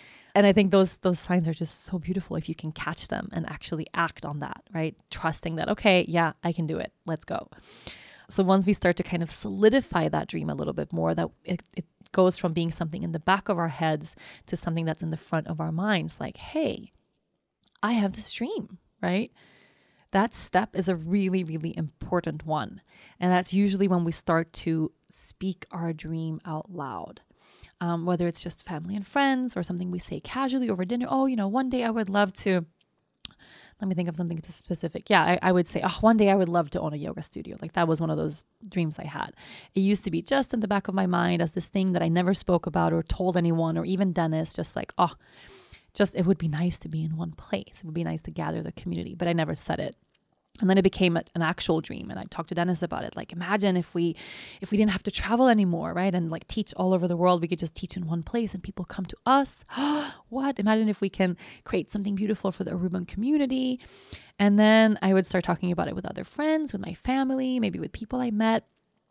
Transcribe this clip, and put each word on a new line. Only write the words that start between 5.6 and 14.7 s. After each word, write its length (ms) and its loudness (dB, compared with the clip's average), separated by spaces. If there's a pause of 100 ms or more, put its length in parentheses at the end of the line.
"Okay, 360 4
yeah, 260 2 (120)
I 80 0
can 140 -2
do 120 -4
it. 140 -6 (140)
Let's 180 -6
go." 240 -6 (800)
So 140 2
once 240 4
we 60 6
start 240 2
to 80 -2
kind 180 -2
of 80 -4
solidify 800 4
that 180 -2
dream 240 -4
a 40 -4
little 180 -4
bit 200 -6
more, 220 0
that 140 0 (160)
it, 180 -6 (140)
it 100 -8 (240)
goes 260 4
from 160 -2
being 200 0
something 320 -4
in 80 -4
the 80 -6
back 280 0
of 80 0
our 120 0
heads 480 -2 (300)
to 100 -4
something 280 -2